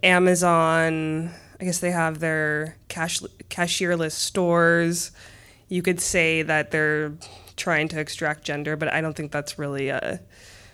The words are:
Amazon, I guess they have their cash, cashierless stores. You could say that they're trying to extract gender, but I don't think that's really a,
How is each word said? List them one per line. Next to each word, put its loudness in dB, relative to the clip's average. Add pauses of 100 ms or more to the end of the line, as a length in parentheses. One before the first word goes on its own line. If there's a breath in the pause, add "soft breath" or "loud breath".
Amazon, 4 (300 loud breath)
I -8
guess -2
they -2
have 0
their -2 (120)
cash, -4 (280)
cashierless -2
stores. 2 (560 loud breath)
You -2
could 0
say 2
that 0
they're 0 (420 loud breath)
trying 0
to -4
extract -4
gender, -4
but -2
I 0
don't -4
think -8
that's -6
really -4
a, -4 (540 loud breath)